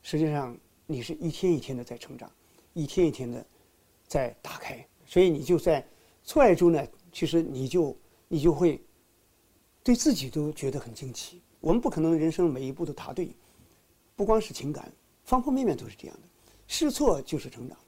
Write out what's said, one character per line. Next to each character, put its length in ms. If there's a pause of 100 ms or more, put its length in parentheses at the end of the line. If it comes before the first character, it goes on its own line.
实 180
际 120
上 240 (300)
你 160
是 120
一 180
天 200
一 80
天 160
的 80
在 140
成 200
长， 140 (420)
一 140
天 200
一 40
天 180
的 160 (600)
在 220 (120)
打 160
开。 280 (200)
所 160
以 80
你 140
就 140
在 280 (380)
错 180
爱 120
中 180
呢， 140 (260)
其 140
实 160
你 260
就， 300 (300)
你 120
就 140
会 260 (1040)
对 120
自 180
己 160
都 220
觉 180
得 100
很 140
惊 180
奇。 300 (180)
我 140
们 80
不 80
可 100
能 160
人 160
生 160
每 140
一 100
步 140
都 80
答 180
对， 240 (800)
不 80
光 160
是 140
情 180
感， 200 (320)
方 180
方 100
面 140
面 100
都 140
是 80
这 100
样 100
的。 60 (440)
试 240
错 320
就 160
是 100
成 180
长。 100 (100)